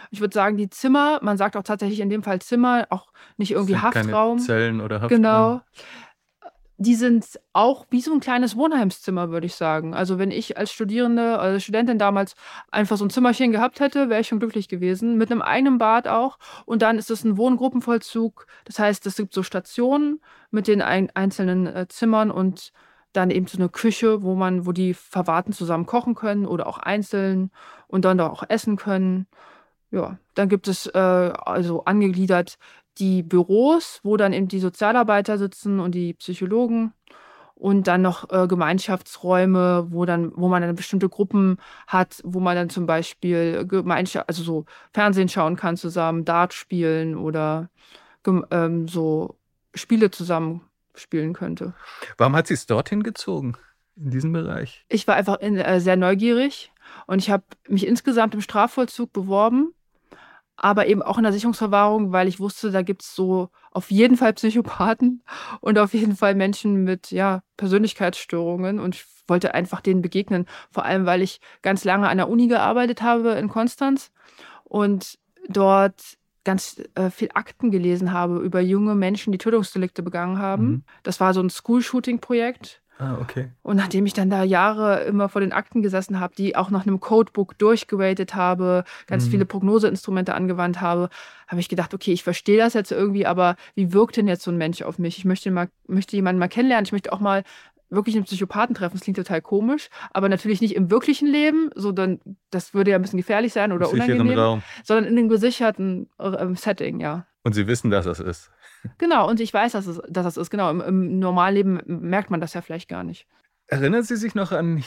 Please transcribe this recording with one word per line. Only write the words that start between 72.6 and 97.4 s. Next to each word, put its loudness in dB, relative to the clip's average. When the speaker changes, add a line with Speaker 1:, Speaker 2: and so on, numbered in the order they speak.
Speaker 1:
habe 2
in -2
Konstanz -2
und -2
dort 2
ganz, -4
äh, -2
viel -6
Akten -2
gelesen 0
habe -2
über -2
junge 2
Menschen, -2
die -2
Tötungsdelikte -2
begangen -4
haben. -2
Speaker 2:
Mhm. -4
Speaker 1:
Das -6
war 4
so 0
ein 0
School-Shooting-Projekt. -2
Speaker 2:
Ah, -6
okay. -8
Speaker 1:
Und 0
nachdem 0
ich -2
dann 2
da 2
Jahre 2
immer 0
vor -4
den -2
Akten -2
gesessen -2
habe, -6
die -2
auch 0
nach 0
einem 0
Codebook 2
durchgeratet 0
habe, 0
ganz 0
Speaker 2:
Mhm. 2
Speaker 1:
viele 2
Prognoseinstrumente 0
angewandt -2
habe, 0
habe -4
ich -4
gedacht, -4
okay, -2
ich -2
verstehe 2
das 4
jetzt -2
irgendwie, 0
aber 2
wie 0
wirkt 4
denn 2
jetzt -2
so -6
ein -2
Mensch -4
auf -8
mich? -4
Ich -6
möchte 0
mal, -2
möchte -2
jemanden 0
mal 0
kennenlernen, 2
ich -8
möchte -4
auch -4
mal 0